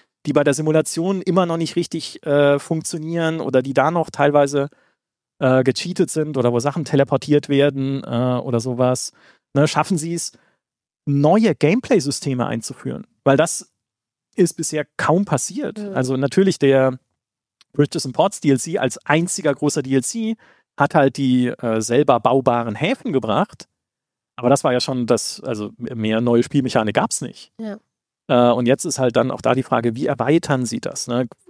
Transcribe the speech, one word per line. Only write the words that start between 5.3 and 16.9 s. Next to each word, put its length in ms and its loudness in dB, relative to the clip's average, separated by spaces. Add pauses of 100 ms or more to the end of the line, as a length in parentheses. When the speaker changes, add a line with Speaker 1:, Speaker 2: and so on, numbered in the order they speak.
Speaker 1:
äh, 240 4
gecheatet 480 0
sind 260 -4
oder 160 2
wo 60 2
Sachen 260 -4
teleportiert 640 2
werden, 540 0
äh, 40 -12
oder 520 -2
sowas? 520 -2 (440)
Ne, 120 4
schaffen 320 0
sie 160 -6
es, 160 -8 (720)
neue 500 4
Gameplay-Systeme 920 0
einzuführen? 580 -8 (180)
Weil 140 6
das 340 -2 (640)
ist 200 2
bisher 300 -6 (120)
kaum 280 0
passiert. 540 -4
Speaker 2:
Mhm. 140 -10
Speaker 1:
Also 240 -2
natürlich 420 2
der 380 4 (760)